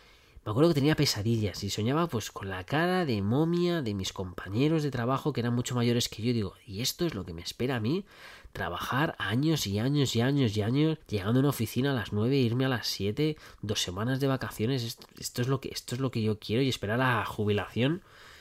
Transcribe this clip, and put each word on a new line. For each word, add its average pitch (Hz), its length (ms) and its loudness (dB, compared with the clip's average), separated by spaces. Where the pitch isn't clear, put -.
Me 107 60 -4
acuerdo 165 200 6
que 156 40 2
tenía 143 200 4
pesadillas 107 680 0
y 101 60 -2
soñaba, 135 380 0
pues, 117 220 -4
con - 200 -10
la 92 160 -6
cara 175 400 0
de 113 160 0
momia 165 600 2
de 110 120 -2
mis 95 180 -4
compañeros 113 720 0
de 143 80 -2
trabajo 131 400 0
que 127 80 -2
eran 120 160 0
mucho 123 180 -2
mayores 120 360 2
que - 120 -12
yo. 120 120 0
Digo, 107 200 -2
"¿y 101 160 -8
esto - 240 -2
es 160 100 -2
lo 92 100 -6
que 90 80 -10
me 82 80 -10
espera 127 360 -4
a - 20 -2
mí? 143 260 0
Trabajar - 680 -2
años 139 480 0
y 98 120 0
años 135 360 2
y 113 60 2
años 127 360 2
y 107 40 2
años, 147 460 2
llegando 104 320 2
a - 20 6
una 143 80 4
oficina 127 420 0
a 135 40 0
las 107 180 -4
nueve, 113 220 2
irme 123 300 2
a 131 40 2
las 120 180 -2
siete, 147 500 -2
dos 104 200 -2
semanas 113 380 -2
de 139 80 2
vacaciones, 123 560 0
est-, 117 220 -10
esto - 220 -4
es 123 60 0
lo 135 140 0
que, - 80 -8
esto - 260 -8
es 127 60 -2
lo 135 100 0
que 117 100 -2
yo 107 180 0
quiero 110 220 0
y 135 80 2
esperar 113 320 0
a 123 180 2
la 98 60 -2
jubilación". 107 800 0